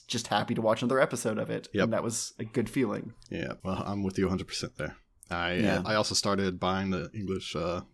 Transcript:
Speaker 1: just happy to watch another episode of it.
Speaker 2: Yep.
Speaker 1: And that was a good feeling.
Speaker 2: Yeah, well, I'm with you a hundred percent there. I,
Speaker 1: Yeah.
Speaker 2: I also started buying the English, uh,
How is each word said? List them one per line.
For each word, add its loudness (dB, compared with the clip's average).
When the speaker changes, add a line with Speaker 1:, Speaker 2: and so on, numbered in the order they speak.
Speaker 1:
just -4
happy 2
to 0
watch 4
another 2
episode 0
of -2
it. -6
Speaker 2:
Yep. 4
Speaker 1:
And 2
that 0
was -4
a -6
good 0
feeling. 0
Speaker 2:
Yeah, -4
well, -2
I'm -2
with -2
you 4
a 4
hundred 0
percent -6
there. -6
I, 0
Speaker 1:
Yeah. 2
Speaker 2:
I 2
also 2
started 2
buying 0
the -2
English, -6
uh, -2